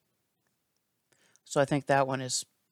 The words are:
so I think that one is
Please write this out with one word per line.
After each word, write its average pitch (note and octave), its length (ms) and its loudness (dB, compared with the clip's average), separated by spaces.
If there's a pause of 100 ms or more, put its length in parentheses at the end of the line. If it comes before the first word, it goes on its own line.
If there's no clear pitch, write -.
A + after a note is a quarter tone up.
(1500)
so - 100 0
I C#3 60 4
think C#3 220 -2
that C#3 180 4
one C3+ 160 -4
is B2+ 240 -6 (260)